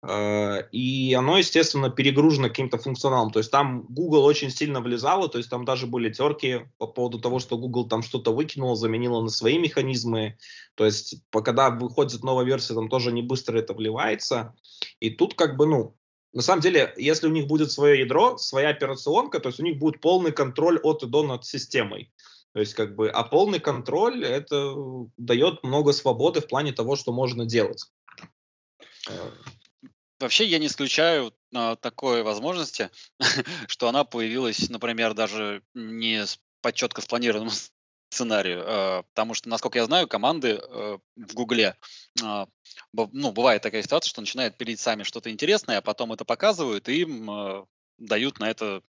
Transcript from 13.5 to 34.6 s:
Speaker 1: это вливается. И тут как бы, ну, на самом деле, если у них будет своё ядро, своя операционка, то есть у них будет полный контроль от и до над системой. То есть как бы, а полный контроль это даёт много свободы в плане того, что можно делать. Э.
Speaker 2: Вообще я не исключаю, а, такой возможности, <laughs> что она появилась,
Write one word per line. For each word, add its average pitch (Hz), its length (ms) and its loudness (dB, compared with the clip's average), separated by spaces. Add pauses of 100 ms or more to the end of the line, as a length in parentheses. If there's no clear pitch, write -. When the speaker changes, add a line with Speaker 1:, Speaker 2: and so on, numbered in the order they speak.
Speaker 1:
это 110 160 -2
вливается. 110 800 -2 (460)
И 110 100 -2
тут 170 240 2
как 151 220 2
бы, 147 100 6
ну, 139 300 0 (380)
на 123 80 -4
самом 175 200 4
деле, 165 360 4
если 156 300 2
у - 40 4
них 151 160 0
будет 151 240 2
своё 143 220 6
ядро, 143 440 4
своя 139 320 0
операционка, 147 720 0
то 135 100 -4
есть 127 100 -10
у 156 40 -4
них 165 140 0
будет 151 220 0
полный 175 320 4
контроль 151 520 2
от 156 200 2
и 120 40 -8
до 147 160 2
над 127 220 -4
системой. 110 680 -4 (420)
То 107 60 -2
есть 107 140 -2
как 101 220 -2
бы, 107 140 2
а 117 140 0
полный 190 360 2
контроль 170 640 -2
это 139 500 -2 (440)
даёт 123 460 2
много 143 280 2
свободы 139 500 2
в - 60 -12
плане 143 240 -2
того, 123 240 -2
что 127 160 -6
можно 120 340 -2
делать. 113 400 0 (1200)
Э. 92 240 -10 (880)
Speaker 2:
Вообще 151 240 2
я 165 140 2
не 156 80 0
исключаю, 143 680 2 (220)
а, 117 220 0
такой 120 460 -2
возможности, 117 680 -4 (300)
<laughs> 131 480 -2
что - 200 -2
она 135 160 2
появилась, 117 640 -2